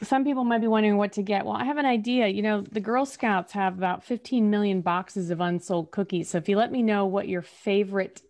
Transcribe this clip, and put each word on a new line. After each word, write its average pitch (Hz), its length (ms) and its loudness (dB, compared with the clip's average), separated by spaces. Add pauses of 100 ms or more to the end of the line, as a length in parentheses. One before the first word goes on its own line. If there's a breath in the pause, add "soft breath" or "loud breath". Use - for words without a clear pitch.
Some 269 220 0
people 262 180 0
might 233 180 2
be 226 60 0
wondering 214 300 4
what 202 160 0
to 208 100 -4
get. 196 240 -2
Well, 214 80 -4
I 214 100 -4
have 294 140 -2
an 285 80 0
idea. 240 400 2
You 202 160 0
know, 214 180 0
the 214 200 -6
Girl 240 260 0
Scouts 202 460 -2
have 190 260 -2
about 180 240 -2
fifteen 233 480 0
million 208 300 2
boxes 175 500 -2
of 170 100 -2
unsold 175 520 -2
cookies. 180 380 -4
So 180 80 -2
if 160 100 -2
you 196 80 2
let 233 160 2
me 254 100 0
know 208 240 2
what 190 220 -2
your 180 140 -4
favorite 196 880 -2